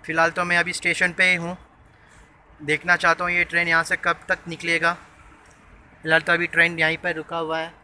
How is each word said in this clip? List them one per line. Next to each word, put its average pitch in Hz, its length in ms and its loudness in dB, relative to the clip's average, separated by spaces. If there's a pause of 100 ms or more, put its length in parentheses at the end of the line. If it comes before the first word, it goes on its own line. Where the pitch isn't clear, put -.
फ़िलहाल 165 260 0
तो 175 140 -4
मैं 175 140 0
अभी 175 140 -2
स्टेशन 175 400 -2
पे 185 120 0
ही 185 120 4
हूँ, 170 200 -6 (1040)
देखना 156 360 0
चाहता 170 280 2
हूँ 175 80 -2
ये 175 120 0
ट्रेन 170 240 -2
यहाँ 165 160 4
से 180 120 -2
कब 170 320 -2
तक 180 200 -4
निकलेगा। 170 440 0 (1080)
फ़िलहाल 160 180 4
तो 170 120 0
अभी 170 140 0
ट्रेन 170 320 2
यहीं 160 200 0
पर 175 180 -4
रुका 165 220 -8
हुआ 160 200 -4
है। 165 140 -6 (120)